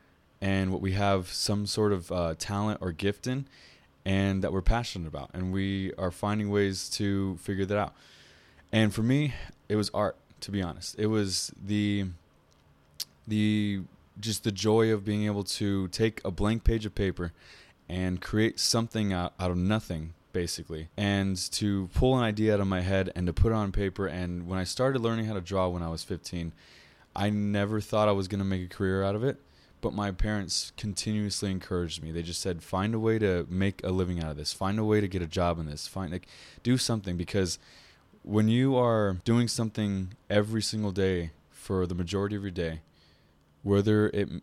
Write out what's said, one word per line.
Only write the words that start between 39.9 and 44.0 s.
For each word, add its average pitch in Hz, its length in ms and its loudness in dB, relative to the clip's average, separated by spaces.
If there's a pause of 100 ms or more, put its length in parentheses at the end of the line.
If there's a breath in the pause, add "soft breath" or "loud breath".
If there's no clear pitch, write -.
every 104 320 2
single 107 300 -2
day 92 400 2 (180)
for 92 360 -2
the 90 80 -6
majority 98 420 -2
of 98 60 -6
your 98 80 -6
day, 82 300 -4 (840 soft breath)
whether 104 460 4